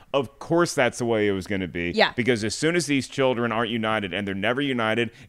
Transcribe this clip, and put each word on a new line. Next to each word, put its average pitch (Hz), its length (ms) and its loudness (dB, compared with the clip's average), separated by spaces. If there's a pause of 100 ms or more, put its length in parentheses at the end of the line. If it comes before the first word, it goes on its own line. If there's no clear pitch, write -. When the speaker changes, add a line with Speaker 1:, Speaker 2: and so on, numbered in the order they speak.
(140)
Speaker 1:
"Of 131 240 -2
course 170 380 2
that's 123 240 2
the 123 60 -2
way 110 220 2
it 101 40 4
was 95 160 -4
gonna 95 200 -2
be." 85 280 -4
Speaker 2:
Yeah. - 200 2
Speaker 1:
Because 117 280 0
as 107 100 -2
soon 165 220 0
as 170 100 0
these 135 220 -2
children 120 440 0
aren't 110 200 0
united, 110 420 -2
and 101 140 -2
they're 98 80 -4
never 117 260 0
united 117 480 0 (200)